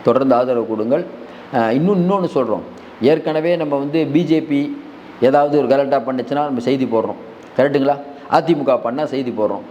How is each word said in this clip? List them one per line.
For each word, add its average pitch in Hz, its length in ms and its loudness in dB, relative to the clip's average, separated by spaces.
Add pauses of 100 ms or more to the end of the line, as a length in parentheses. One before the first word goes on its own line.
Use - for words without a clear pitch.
தொடர்ந்து 131 300 4
ஆதரவு 123 320 0
கொடுங்கள். 113 380 -2 (500)
அஹ், 113 160 2
இன்னும், 175 300 2
இன்னொன்னு 180 340 0
சொல்றோம், 110 300 -2 (380)
ஏற்கனவே 156 540 2
நம்ம 147 220 -2
வந்து 147 280 0
பி 151 180 2
ஜே 156 160 2
பி 143 200 -2 (600)
ஏதாவது 143 380 4
ஒரு 127 100 2
கலாட்டா 135 320 2
பண்ணுச்சுன்னா 131 440 -2
நம்ம 135 160 -2
செய்தி 131 240 0
போடுறோம், 110 360 -2 (360)
கரெக்டுங்களா? 139 400 2 (360)
அ 165 80 4
தி 160 140 2
மு 143 100 -2
க 131 120 2
பண்ணா 123 280 -4
செய்தி 131 260 -4
போடுறோம். 104 400 -4